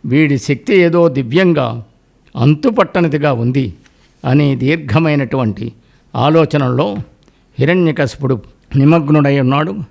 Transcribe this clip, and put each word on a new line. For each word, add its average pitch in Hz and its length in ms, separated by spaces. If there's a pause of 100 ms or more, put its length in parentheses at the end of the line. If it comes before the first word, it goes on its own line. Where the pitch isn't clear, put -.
వీడి 139 320
శక్తి - 380
ఏదో 170 320
దివ్యంగా 139 760 (520)
అంతుపట్టనిదిగా 151 960
ఉంది 117 400 (520)
అని 139 300
దీర్ఘమైనటువంటి 131 1160 (420)
ఆలోచనలో 147 840 (640)
హిరణ్యకశిపుడు 143 840 (340)
నిమగ్నుడై 143 640
ఉన్నాడు. 147 360 (160)